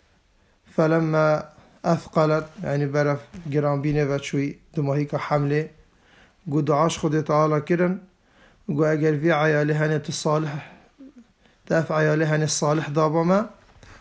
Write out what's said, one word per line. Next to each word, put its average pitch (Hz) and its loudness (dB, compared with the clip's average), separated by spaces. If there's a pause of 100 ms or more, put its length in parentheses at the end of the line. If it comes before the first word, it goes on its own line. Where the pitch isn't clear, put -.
(760)
فلما 156 2 (400)
اثقلت، 156 0 (140)
یعنی 143 -2
برف 143 0 (320)
گرانبینه 147 0
و 139 -2
چوی 139 -4 (160)
دماهی 143 -2
که 143 -6
حمله، 147 0 (760)
گو 151 0
دعاش 151 2
خود 156 0
تعالی 151 2
کرن، 180 0 (680)
گو 151 0
اگر 156 2
وی 151 0
عیالی 151 2
هنی 151 0
تو 147 -10
صالح، 156 -4 (960)
تف 160 0
عیالی 156 2
هنی 156 0
صالح 151 0
دابا 156 2
ما، 190 2 (560)